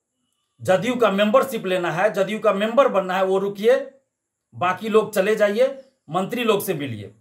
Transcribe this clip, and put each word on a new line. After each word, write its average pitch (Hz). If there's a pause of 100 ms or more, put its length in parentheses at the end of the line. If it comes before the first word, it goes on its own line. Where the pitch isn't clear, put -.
(600)
जदयू 185
का 226
membership 208
लेना 180
है, 185
जदयू 196
का 208
member 226
बनना 185
है, 190
वो 190
रुकिए, 208 (640)
बाकी 185
लोग 208
चले 202
जाइए, 214 (280)
मंत्री 196
लोग 202
से 185
मिलिए। 117